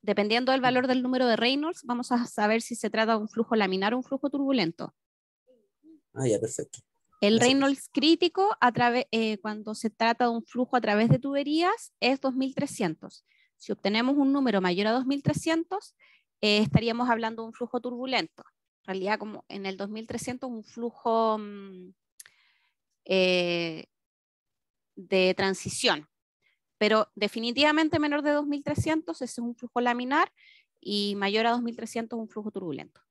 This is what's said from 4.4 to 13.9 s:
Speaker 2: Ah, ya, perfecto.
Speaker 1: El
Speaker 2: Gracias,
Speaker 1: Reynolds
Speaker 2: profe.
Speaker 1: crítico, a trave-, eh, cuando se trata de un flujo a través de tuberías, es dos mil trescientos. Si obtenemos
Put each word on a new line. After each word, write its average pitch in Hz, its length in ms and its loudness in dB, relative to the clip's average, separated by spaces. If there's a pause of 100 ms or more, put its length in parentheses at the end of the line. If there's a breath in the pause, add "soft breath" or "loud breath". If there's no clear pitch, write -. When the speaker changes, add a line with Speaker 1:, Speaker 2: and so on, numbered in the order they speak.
Speaker 2:
Ah, 131 140 -2
ya, 104 120 2
perfecto. - 400 -8 (420)
Speaker 1:
El 208 140 4
Speaker 2:
Gracias, 240 180 4
Speaker 1:
Reynolds 277 280 2
Speaker 2:
profe. - 120 -20
Speaker 1:
crítico, 330 680 2
a 247 120 6
trave-, 240 400 2
eh, 220 260 0
cuando 214 380 -8
se 226 140 -4
trata 233 360 0
de 233 60 2
un 233 120 -4
flujo 247 320 -4
a 240 60 4
través 220 280 4
de 247 100 6
tuberías, 294 800 0
es 254 200 2
dos 262 160 -2
mil 262 200 -2
trescientos. - 680 -4 (320)
Si - 140 -12
obtenemos 226 460 0